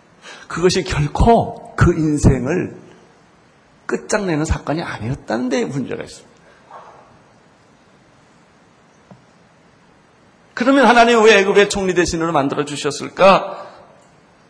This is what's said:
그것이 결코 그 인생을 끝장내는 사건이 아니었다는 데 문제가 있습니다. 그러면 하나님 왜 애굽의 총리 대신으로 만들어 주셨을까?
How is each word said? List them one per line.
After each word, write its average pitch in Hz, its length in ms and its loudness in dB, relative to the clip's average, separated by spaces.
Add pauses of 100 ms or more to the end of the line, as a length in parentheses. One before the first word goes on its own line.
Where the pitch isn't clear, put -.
(500)
그것이 180 340 0
결코 - 920 0
그 165 180 4
인생을 147 840 -2 (1080)
끝장내는 190 580 -4
사건이 151 380 -4
아니었다는 143 680 -8
데 247 160 -2
문제가 113 400 -8
있습니다. - 280 -20 (4000)
그러면 269 320 2
하나님 233 380 4
왜 214 160 6
애굽의 196 300 2
총리 190 240 -4
대신으로 165 400 -2
만들어 143 320 -2
주셨을까? 147 1000 -2 (840)